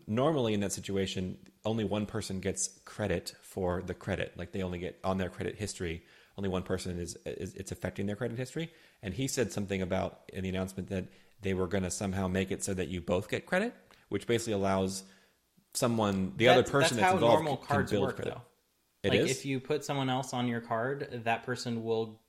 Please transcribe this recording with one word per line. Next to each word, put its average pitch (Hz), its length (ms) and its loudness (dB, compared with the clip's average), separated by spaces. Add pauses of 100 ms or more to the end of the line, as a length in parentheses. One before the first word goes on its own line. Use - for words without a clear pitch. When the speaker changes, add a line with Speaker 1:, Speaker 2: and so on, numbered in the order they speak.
Speaker 1:
normally 123 480 2
in 104 60 2
that 98 140 0
situation, 95 640 -2 (280)
only 113 180 0
one 101 220 0
person 98 340 -4
gets - 460 -4
credit 92 560 -2
for 90 400 -2
the 90 140 -6
credit. - 420 -4
Like, 87 140 -10
they 98 100 -4
only 90 160 -2
get 85 260 -8
on 95 140 2
their 90 120 -2
credit 92 260 -6
history, 87 480 -6 (340)
only 98 120 -2
one 90 140 0
person 90 360 -2
is, 85 260 -8
is, 90 300 -6
it's - 160 -10
affecting 92 340 -4
their 101 100 -2
credit 117 220 -4
history. 156 340 -6 (300)
And 95 140 -6
he 135 120 -2
said 120 240 0
something 98 300 -2
about 92 400 -2 (100)
in 92 120 -6
the 92 60 -2
announcement 92 400 -4
that 95 160 -2 (360)
they 95 140 0
were 92 120 2
gonna 92 220 0
somehow 95 380 -2
make 95 240 2
it - 120 -2
so 98 120 -2
that 90 140 -2
you 87 120 -4
both 92 260 0
get - 200 -4
credit, 214 260 0 (360)
which - 180 -2
basically 113 260 2
allows 95 500 2 (680)
someone, 104 640 2
the 113 120 6
other 123 120 10
Speaker 2:
That's, 98 100 -2
Speaker 1:
person 143 260 4
Speaker 2:
that's 104 40 2
Speaker 1:
that's 185 100 6
Speaker 2:
how 190 40 4
Speaker 1:
involved 156 280 6
Speaker 2:
normal 143 140 0
Speaker 1:
can - 100 -14
Speaker 2:
cards 139 240 2
Speaker 1:
build 101 120 2
Speaker 2:
work, 90 140 0
Speaker 1:
credit. - 180 -4
Speaker 2:
though. 120 60 -12 (640)
Speaker 1:
It 101 60 2
Speaker 2:
Like, 104 120 6
Speaker 1:
is? 139 100 2
Speaker 2:
if 131 160 -4
you 135 120 0
put 147 240 -2
someone 139 240 0
else 131 260 -2
on 123 140 0
your 117 140 0
card, 123 600 -4
that 113 200 2
person 117 400 -4
will, 113 460 -2